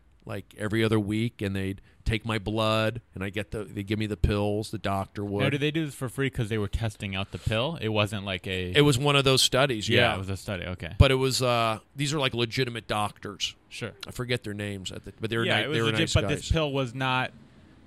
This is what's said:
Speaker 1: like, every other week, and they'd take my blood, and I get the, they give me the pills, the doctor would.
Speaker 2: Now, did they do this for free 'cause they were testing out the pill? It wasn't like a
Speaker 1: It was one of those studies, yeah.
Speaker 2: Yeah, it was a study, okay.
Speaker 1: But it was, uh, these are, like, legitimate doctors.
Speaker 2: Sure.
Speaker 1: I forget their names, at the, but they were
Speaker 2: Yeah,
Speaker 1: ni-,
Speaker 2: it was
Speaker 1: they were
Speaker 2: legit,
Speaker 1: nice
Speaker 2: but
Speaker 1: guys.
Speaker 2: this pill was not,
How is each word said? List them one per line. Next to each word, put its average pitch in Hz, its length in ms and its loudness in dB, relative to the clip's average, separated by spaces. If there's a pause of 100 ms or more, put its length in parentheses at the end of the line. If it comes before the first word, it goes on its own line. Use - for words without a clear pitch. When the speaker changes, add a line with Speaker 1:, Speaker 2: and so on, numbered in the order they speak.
(260)
Speaker 1:
like, - 320 -12
every 107 260 0
other 110 160 4
week, 107 420 -2
and 98 140 -2
they'd 95 260 -4 (240)
take 113 200 0
my 110 140 0
blood, 110 640 0 (120)
and 92 100 -6
I 101 60 -4
get 101 220 -8
the, 110 120 -6
they 101 200 -8
give 104 160 -2
me 110 60 -2
the 104 120 -4
pills, 104 540 0
the 113 60 -6
doctor 98 480 -4
would. 101 180 0
Speaker 2:
Now, 139 60 2
did 143 120 -2
they 151 100 0
do 160 140 -2
this 139 100 -10
for 127 140 -8
free 135 200 -2
'cause 113 200 -4
they 110 80 -2
were 101 100 -2
testing 107 480 -4
out 98 160 -6
the - 60 -8
pill? 123 440 -2
It 110 80 -2
wasn't 104 360 0
like 95 220 -6
a 92 280 -2
Speaker 1:
It 147 60 10
was 147 160 6
one 143 180 4
of 139 80 6
those 131 180 6
studies, 123 480 2
yeah. 117 120 6
Speaker 2:
Yeah, 110 140 4
it 101 40 -4
was 95 100 -6
a 98 80 -4
study, 90 280 -8
okay. 87 320 -8
Speaker 1:
But 139 140 10
it 135 40 4
was, 131 260 0
uh, 117 380 2 (160)
these 139 180 -2
are, 160 60 0
like, 131 140 0
legitimate 117 540 -2
doctors. 104 680 -4 (140)
Speaker 2:
Sure. 101 240 -10 (140)
Speaker 1:
I - 40 -12
forget 123 320 -4
their 104 100 -6
names, 101 380 -8
at - 140 -14
the, 98 140 -14
but 113 100 -4
they 113 80 -2
were 117 80 2
Speaker 2:
Yeah, 110 140 2
Speaker 1:
ni-, 107 60 0
Speaker 2:
it - 40 -4
was 147 60 -2
Speaker 1:
they 113 60 2
were 117 60 2
Speaker 2:
legit, 110 140 2
Speaker 1:
nice - 120 0
Speaker 2:
but - 80 4
Speaker 1:
guys. 110 160 0
Speaker 2:
this - 140 -2
pill 151 200 0
was 135 240 -2
not, 131 360 -2 (560)